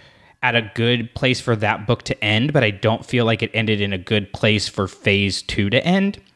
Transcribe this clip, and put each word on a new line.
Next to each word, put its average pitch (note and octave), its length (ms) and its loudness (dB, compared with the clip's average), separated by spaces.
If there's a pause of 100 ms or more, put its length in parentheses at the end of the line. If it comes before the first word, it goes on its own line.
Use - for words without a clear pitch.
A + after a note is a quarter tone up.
(420)
at B2 120 2
a A#2 200 -2
good A#2 400 0
place C3 240 0
for A#2+ 180 -2
that G#2 300 -2
book A#2 180 0
to - 200 -6
end, A2+ 300 2
but C#3 100 4
I G#2+ 60 2
don't A2 340 -2
feel A#2+ 220 0
like A2+ 160 0
it A2+ 100 -2
ended G#2+ 300 0
in G2+ 100 -2
a F#2+ 60 -2
good G2+ 340 -2
place G#2+ 360 2
for F#2+ 200 -2
phase G2 540 0
two - 260 -2
to A#2 160 0
end. G3 340 0 (180)